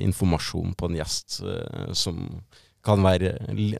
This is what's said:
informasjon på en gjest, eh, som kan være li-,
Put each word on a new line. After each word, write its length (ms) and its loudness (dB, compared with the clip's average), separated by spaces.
informasjon 720 0
på 160 -4
en 60 -2
gjest, 480 -6
eh, 480 -8
som 500 -4
kan 160 6
være 540 4
li-, 260 0